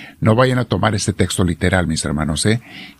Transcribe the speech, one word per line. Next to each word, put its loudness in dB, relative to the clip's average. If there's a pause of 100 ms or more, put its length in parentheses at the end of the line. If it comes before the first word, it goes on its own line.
(220)
No 4
vayan 2
a -2
tomar 0
este -2
texto 0
literal, 0
mis -2
hermanos, -2
¿eh? 0 (380)